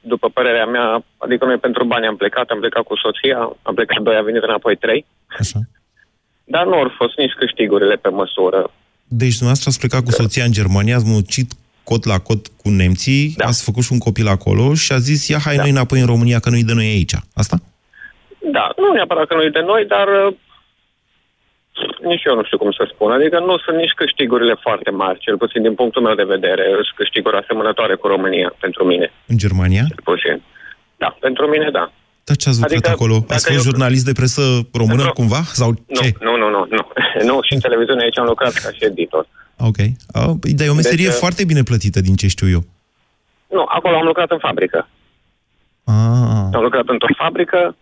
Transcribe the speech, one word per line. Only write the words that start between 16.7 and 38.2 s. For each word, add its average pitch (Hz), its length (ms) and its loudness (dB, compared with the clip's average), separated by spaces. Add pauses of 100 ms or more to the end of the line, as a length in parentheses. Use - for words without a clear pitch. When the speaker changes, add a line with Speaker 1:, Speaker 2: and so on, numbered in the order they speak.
Speaker 2:
noi 113 120 2
aici." 107 280 0 (200)
Asta? 107 220 -2 (960)
Speaker 1:
Da, 247 140 0 (120)
nu 392 160 4
neapărat 175 340 0
că 165 80 -2
nu-i 156 160 2
de 160 80 0 (120)
noi, 214 140 4
dar, 202 220 0
uh, 196 260 2 (1800)
nici 170 180 -4
eu 127 60 2
nu 110 80 0
știu - 140 -4
cum 101 140 -2
să 104 120 -2 (100)
spun. 107 180 0
Adică 156 280 2
nu 180 180 0
sunt 165 200 -4
nici 170 140 -2 (100)
câștigurile 120 600 0
foarte 107 280 -2
mari, 95 300 -2
cel 104 180 -2
puțin 117 240 -2
din 110 140 0
punctul 120 260 -2
meu 110 140 2
de 101 80 2 (120)
vedere, 92 280 0 (100)
sunt 101 220 -2
câștiguri 104 420 -2
asemănătoare 107 580 -2
cu 104 120 -2
România, 92 520 0
pentru 95 260 -2
mine. 87 260 0 (140)
Speaker 2:
În 117 120 0
Germania? 92 500 2
Speaker 1:
Cel - 160 -8
puțin. 82 380 -2 (560)
Da, - 220 -6
pentru 131 280 -2
mine, 151 240 0
da. 85 200 -2 (320)
Speaker 2:
Dar 143 120 0
ce - 140 0
ați 123 120 2
lucrat - 160 0
Speaker 1:
Adică, 113 120 2
Speaker 2:
acolo? 113 260 2
Ați 113 120 0
Speaker 1:
dacă - 260 0
Speaker 2:
fost 135 120 2
Speaker 1:
eu 135 60 2
Speaker 2:
jurnalist 127 340 2
de 139 60 0
presă 127 300 0 (320)
română, 117 300 2
Speaker 1:
Pentru 127 100 -2
Speaker 2:
cumva? 123 280 0 (180)
Sau 117 100 2 (180)
Speaker 1:
Nu, 135 140 -6
Speaker 2:
ce? 123 180 2
Speaker 1:
nu, 117 180 -2
nu, 107 120 2
nu, 101 200 0
nu. 107 140 0 (220)
<laughs> 113 240 0
Nu, 131 180 2
și - 60 -2
în 135 60 0
televiziune 120 440 0
aici 117 160 -2
am 123 60 0